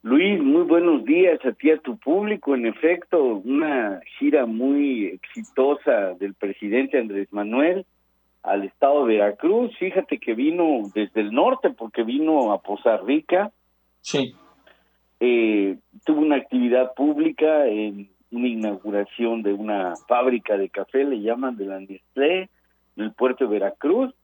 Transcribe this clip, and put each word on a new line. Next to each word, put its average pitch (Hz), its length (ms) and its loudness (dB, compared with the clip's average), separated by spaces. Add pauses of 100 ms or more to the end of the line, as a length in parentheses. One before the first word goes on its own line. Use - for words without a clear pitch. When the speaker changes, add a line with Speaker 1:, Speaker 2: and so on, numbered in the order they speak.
Speaker 1:
Luis, 170 400 2
muy 147 220 4
buenos 165 420 2
días 165 400 4
a 127 60 0
ti, - 180 0
a 156 80 4
tu 120 220 -8
público. 196 560 -2
En 120 100 -2
efecto, 165 580 0
una 120 760 -2 (160)
gira 139 300 2
muy 127 580 0
exitosa 113 1120 -2
del 98 140 -6
presidente 110 640 -4
Andrés 101 340 -4
Manuel 135 540 -2 (560)
al 98 220 -2
estado 131 420 0
de 110 120 2
Veracruz. 165 600 0
Fíjate 170 400 -4
que 120 160 -6
vino 143 600 0
desde 107 260 -2
el 104 100 -4
norte, 240 380 2
porque - 320 -8
vino 156 520 0
a 98 100 -2
Poza 110 340 0
Rica. 156 540 0 (480)
Speaker 2:
Sí. - 340 -4 (840)
Speaker 1:
Eh, 110 580 2 (280)
tuvo 151 160 2
una 151 160 4
actividad 127 580 0
pública 151 720 2
en 104 420 -4 (240)
una 120 140 -2
inauguración 110 960 -4
de 101 80 0
una 101 420 -4 (140)
fábrica 123 480 0
de 98 140 -2
café, 131 340 -2
le 139 160 -2
llaman, 120 380 -4
de 101 80 -8
la 98 160 -10
Nestlé, 151 680 -4 (460)
en 107 80 -8
el 107 80 -6
puerto 127 320 0
de 104 160 0
Veracruz 185 640 -2